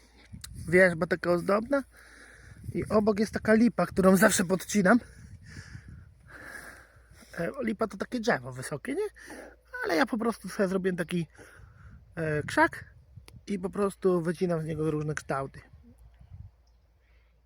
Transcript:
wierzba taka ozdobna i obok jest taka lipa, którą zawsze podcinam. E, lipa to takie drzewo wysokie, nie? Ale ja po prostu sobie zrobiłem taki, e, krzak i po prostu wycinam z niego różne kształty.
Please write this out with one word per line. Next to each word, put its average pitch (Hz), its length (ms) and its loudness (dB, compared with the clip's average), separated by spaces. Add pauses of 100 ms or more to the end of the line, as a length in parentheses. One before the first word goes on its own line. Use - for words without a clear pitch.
(680)
wierzba 175 400 6
taka 170 240 0
ozdobna 214 520 0 (880)
i 143 160 -4
obok 208 300 2
jest 220 140 -2
taka - 200 2
lipa, 220 320 4
którą 190 320 6
zawsze 196 280 4
podcinam. 185 540 4 (2500)
E, 170 140 -4 (120)
lipa 226 240 -2
to 196 100 -14
takie - 220 -6
drzewo 143 320 -2
wysokie, 135 440 -8
nie? 415 120 -2 (760)
Ale - 120 -2
ja 302 100 4
po 233 120 -2
prostu 214 320 -4
sobie 190 200 0
zrobiłem 185 280 -2
taki, 175 300 -2 (880)
e, 156 280 -2
krzak - 420 0 (600)
i 202 120 -4
po 185 100 -6
prostu 190 520 0
wycinam 170 400 -2
z 156 40 -6
niego 156 260 -2
różne 151 240 -4
kształty. 139 440 -6 (1900)